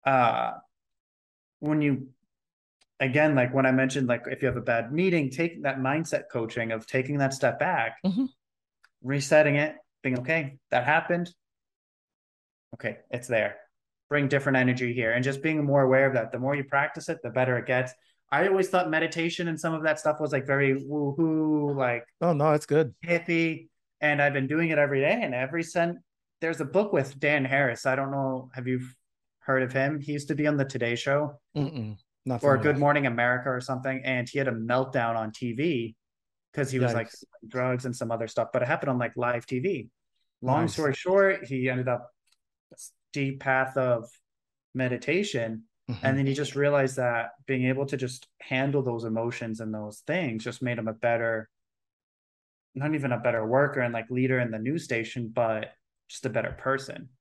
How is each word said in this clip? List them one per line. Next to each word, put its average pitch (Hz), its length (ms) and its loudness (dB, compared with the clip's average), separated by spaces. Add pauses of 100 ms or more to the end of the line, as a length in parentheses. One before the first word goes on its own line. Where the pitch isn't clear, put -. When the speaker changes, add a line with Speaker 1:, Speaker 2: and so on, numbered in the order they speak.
Speaker 1:
uh, 117 480 4 (1080)
when 151 220 0
you, 131 260 0 (920)
again, 143 340 4
like, 127 180 4
when 135 140 4
I 127 60 6
mentioned, 131 360 2
like, 120 220 0
if 131 120 -6
you 135 60 2
have 123 80 -2
a 120 60 -6
bad 117 300 0
meeting, 170 380 2
take 165 340 -4
that 135 140 -2
mindset 143 520 -2
coaching 113 420 -4
of 110 140 -6
taking 135 320 -2
that 135 160 0
step 123 240 0
back, 147 460 -2
Speaker 2:
Mm-hmm. 196 220 0 (760)
Speaker 1:
resetting 143 540 4
it, 151 200 0 (260)
being, 127 180 0
"Okay, 147 380 -4 (120)
that 123 140 2
happened. 165 480 2 (1400)
Okay, 113 240 -6 (120)
it's 123 180 -6
there." 110 280 2 (520)
Bring 143 200 2
different 135 280 2
energy 127 380 2
here 117 180 0
and 123 100 0
just 135 200 -2
being 156 220 0
more 139 180 4
aware 131 240 6
of 127 80 0
that. 113 180 -2
The 120 60 -6
more 135 160 -2
you 143 100 -4
practice 143 460 -2
it, 160 120 -4
the 123 80 -6
better 127 280 2
it 117 80 -6
gets. 127 260 0 (380)
I 160 160 2
always 190 220 2
thought 180 220 2
meditation 165 580 -2
and 160 100 -4
some 160 160 -2
of 156 80 -4
that 156 160 0
stuff 151 220 0
was, 147 120 -2
like, 131 140 0
very 139 280 4
woo-hoo, 147 1000 0
like, 123 300 0 (160)
Speaker 2:
Oh, 170 120 2
no, 151 200 4
it's 147 140 2
good. 147 280 2 (100)
Speaker 1:
hippie. 165 640 0 (320)
And 147 220 2
I've 143 120 4
been 135 120 0
doing 160 220 0
it 156 100 2
every 139 220 2
day. 175 220 2
And 139 120 -4
every 135 280 -4
sen-, 170 400 -2 (380)
there's 160 200 -2
a 156 40 -2
book 202 280 0
with 139 260 0
Dan 147 260 2
Harris. 131 420 0
I 131 100 2
don't 135 140 -4
know. 135 440 -4
Have 127 140 -8
you 127 120 0 (600)
heard 131 220 2
of 127 100 -2
him? 139 260 0
He 143 140 -8
used 143 160 -6
to 160 60 0
be 147 120 0
on 147 120 2
the 139 80 2
Today 120 280 -2
Show 143 460 -2 (160)
Speaker 2:
Mm-mm, 135 400 -4 (300)
not 127 100 -2
Speaker 1:
or 139 200 6
Speaker 2:
familiar. 113 60 0
Speaker 1:
Good 147 160 4
Morning 143 280 4
America 123 420 0
or 127 140 -2
something. 131 420 -6
And 131 240 -2
he 139 100 -4
had 135 100 2
a 120 40 -2
meltdown 117 640 0
on 110 160 -4
T 120 200 -6
V 120 440 -2 (560)
'cause 135 180 -2
he 131 80 -2
was, 123 140 2
like, 113 160 -2
Speaker 2:
Yikes. - 160 -20 (220)
Speaker 1:
drugs 127 400 -2
and 123 100 -4
some 117 140 -4
other 113 180 -2
stuff, - 240 -2
but 123 100 0
it 123 60 -2
happened 131 220 -2
on, 123 80 0
like, 117 180 -4
live 120 300 -2
T 127 120 -4
V. 151 300 -4 (540)
Long 135 200 2
Speaker 2:
Nice. 170 120 0
Speaker 1:
story 147 200 0
short, 190 520 2
he 127 240 -2
ended 127 180 -2
up 120 220 -4 (600)
this - 220 -20 (220)
deep 139 260 -4
path 131 380 2
of 123 280 2 (680)
meditation. 127 880 -2 (280)
Speaker 2:
Mm-hmm. 120 140 -6
Speaker 1:
And 135 140 2
then 139 80 2
he 135 80 2
just 143 200 -4
realized 139 420 2
that 120 340 -2 (160)
being 127 180 0
able 131 220 0
to 139 100 -4
just 127 320 -8 (140)
handle 135 400 0
those 117 220 -4
emotions 113 560 -4
and 110 120 -8
those 107 280 -10
things 143 440 -4
just 120 160 -8
made 120 180 -2
him 110 80 -6
a 113 60 -4
better, 113 560 -2 (1300)
not 147 200 -4
even 139 160 -2
a 120 80 0
better 113 280 0
worker 139 340 2
and, 120 140 -2
like, 113 160 -8
leader 127 280 0
in 120 120 0
the 110 80 -6
news 139 260 -4
station, 113 500 -6
but 110 380 -2 (360)
just - 180 -10
a - 20 -2
better 110 240 -4
person. - 560 -6 (120)